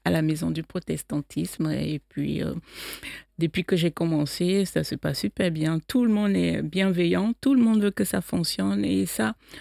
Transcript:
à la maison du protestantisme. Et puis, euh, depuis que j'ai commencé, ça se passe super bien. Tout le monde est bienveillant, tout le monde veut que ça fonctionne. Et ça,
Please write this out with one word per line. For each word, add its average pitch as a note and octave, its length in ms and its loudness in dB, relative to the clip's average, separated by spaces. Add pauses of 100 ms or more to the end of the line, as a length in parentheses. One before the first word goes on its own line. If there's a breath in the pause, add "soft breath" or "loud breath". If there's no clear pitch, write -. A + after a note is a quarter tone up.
à E3+ 80 0
la E3 100 2
maison D#3 300 0
du D#3+ 100 -4
protestantisme. D#3+ 1120 -4
Et D3+ 360 -4
puis, D3 360 -4
euh, E3 100 -4 (840 loud breath)
depuis E3 260 0
que F#3+ 120 2
j'ai E3 140 2
commencé, E3+ 720 0
ça D#3 200 -2
se - 100 -6
passe D3+ 260 -4
super G3 300 0
bien. D#3 380 0
Tout B3 160 2
le A3 80 4
monde G#3 240 2
est E3+ 260 0
bienveillant, F3+ 800 2
tout C#4 140 4
le B3 80 6
monde A3 200 4
veut G3+ 80 2
que G3 140 0
ça F#3+ 160 0
fonctionne. G3 640 0
Et F#3+ 220 2
ça, A3 280 -2 (260 loud breath)